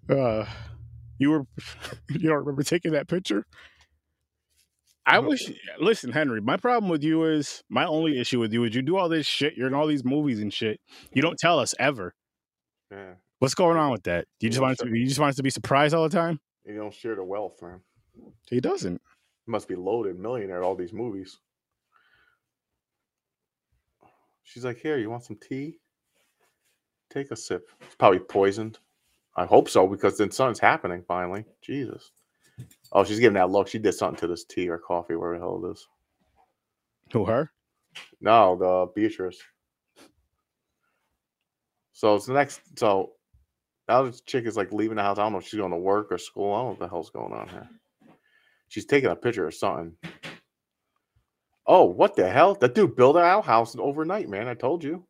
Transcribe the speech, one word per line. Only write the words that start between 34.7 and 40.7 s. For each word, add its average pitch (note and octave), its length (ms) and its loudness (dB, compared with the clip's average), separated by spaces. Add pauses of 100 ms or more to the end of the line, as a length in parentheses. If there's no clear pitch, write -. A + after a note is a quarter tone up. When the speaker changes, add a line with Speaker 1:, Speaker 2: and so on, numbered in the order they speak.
Speaker 2:
coffee, E2+ 380 -4
whatever E2+ 240 -4
the - 20 -10
hell F2+ 240 -8
it F2+ 60 -8
is. - 160 -18 (1300)
Speaker 1:
Who, A2 140 0
her? B2 260 -2 (680)
Speaker 2:
No, G#2 360 6
the F2+ 360 2
Beatrice. F#2+ 480 -4 (2500)